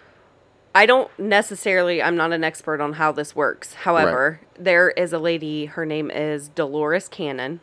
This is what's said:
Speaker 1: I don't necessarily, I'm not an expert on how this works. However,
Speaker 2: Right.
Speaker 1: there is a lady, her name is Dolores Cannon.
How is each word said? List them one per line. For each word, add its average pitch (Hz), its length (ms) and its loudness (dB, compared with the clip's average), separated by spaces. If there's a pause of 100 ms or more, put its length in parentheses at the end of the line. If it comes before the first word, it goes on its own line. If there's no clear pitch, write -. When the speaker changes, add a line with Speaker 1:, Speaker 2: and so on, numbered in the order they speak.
(760)
Speaker 1:
I 208 120 8
don't 254 320 4
necessarily, 190 840 0
I'm 170 140 2
not 165 160 0
an 165 100 -2
expert 160 380 -4
on 147 140 -4
how 156 180 0
this 147 240 -8
works. - 380 -2
However, 156 680 2
Speaker 2:
Right. - 240 -18
Speaker 1:
there 180 280 4
is 175 200 -2
a 170 60 -2
lady, 156 480 -4
her 160 180 -8
name 156 260 -4
is 147 380 -4
Dolores 151 600 -2
Cannon. 143 540 -8